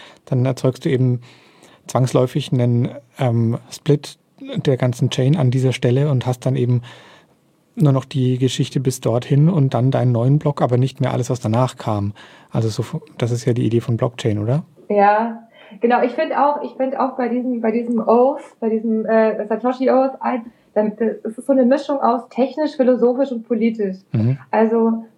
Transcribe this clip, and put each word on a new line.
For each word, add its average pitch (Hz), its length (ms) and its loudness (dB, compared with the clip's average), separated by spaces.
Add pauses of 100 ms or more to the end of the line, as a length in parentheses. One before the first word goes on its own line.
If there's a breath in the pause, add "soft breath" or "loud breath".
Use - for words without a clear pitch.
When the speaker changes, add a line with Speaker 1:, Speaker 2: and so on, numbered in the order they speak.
(240 loud breath)
Speaker 1:
dann 127 200 0
erzeugst 127 400 -2
du 165 40 0
eben 123 320 2 (680 soft breath)
zwangsläufig 127 680 0
einen, 123 360 2 (300)
ähm, 117 380 0 (140)
Split - 480 -2 (200)
der 233 380 -2
ganzen 127 320 -2
Chain 139 280 0
an 131 120 2
dieser 131 220 0
Stelle 135 400 0
und 123 140 0
hast 127 200 -4
dann 131 100 0
eben 123 260 0 (920 loud breath)
nur 151 180 4
noch 135 120 0
die 127 320 0
Geschichte 131 420 -2
bis 127 220 -4
dorthin 135 480 2
und 139 240 2
dann 123 160 2
deinen 123 220 2
neuen 123 260 2
Block, 151 240 -2
aber 123 160 2
nicht 131 240 -2
mehr 127 120 0
alles, 123 180 -4
was 123 80 -2
danach 123 380 0
kam. 104 360 -4 (380 loud breath)
Also 113 180 -2
so 110 140 -6
fu-, - 180 -8 (160)
das 117 140 -2
ist 120 140 -4
ja 123 80 2
die 123 120 0
Idee 117 160 2
von 113 160 -2
Blockchain, 117 400 -2
oder? 120 260 -2 (260)
Speaker 2:
Ja, 208 540 2 (380 loud breath)
genau. 240 220 2
Ich 262 80 0
find 320 260 -4
auch, 285 240 2
ich 254 140 -10
find 262 240 -4
auch 254 160 -2
bei 247 140 -4
diesem, 240 320 -2
bei 220 100 0
diesem 233 280 -2
Oath, 247 420 2 (180)
bei 226 100 -2
diesem, 220 360 -2
äh, 220 420 0
Satoshi 247 420 -2
Oath, 262 300 2
ein, 233 260 -4 (300 loud breath)
dann, 214 180 0 (300)
das 220 140 -8
ist - 100 -16
so 277 60 2
eine 262 120 4
Mischung 277 340 0
aus 240 300 0
technisch, 285 460 -2
philosophisch 254 560 2
und 233 160 -8
politisch. 220 500 -2 (140)
Speaker 1:
Mhm. 123 260 0 (140)
Speaker 2:
Also 226 540 2 (120)